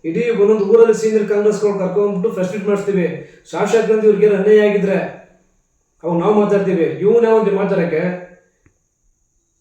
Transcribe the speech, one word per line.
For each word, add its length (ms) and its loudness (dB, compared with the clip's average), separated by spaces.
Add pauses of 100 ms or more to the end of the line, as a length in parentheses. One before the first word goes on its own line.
ಇಡೀ 240 -4
ಒಂದೊಂದು 360 2
ಊರಲ್ಲಿ 280 4
ಸೀನಿಯರ್ 360 -2
ಕಾಂಗ್ರೆಸ್ಗಳು 500 0
ಕರ್ಕೊಂಡ್ಬಿಟ್ಟು 500 -2
ಪ್ರೆಸ್ 220 -6
ಮೀಟ್ 160 -8
ಮಾಡಿಸ್ತೀವಿ. 600 -2 (220)
ಶಾಸಕರಿಂದ 520 0
ಇವ್ರಿಗೆ 320 4
ಅನ್ಯಾಯ 340 4
ಆಗಿದ್ರೆ 260 0 (1080)
ಅವಾಗ 160 -2
ನಾವು 240 2
ಮಾತಾಡ್ತೀವಿ. 400 0
ಇವ್ನು 460 0
ಯಾವನ್ರಿ 260 0
ಮಾತಾಡಕ್ಕೆ? 760 -4 (1300)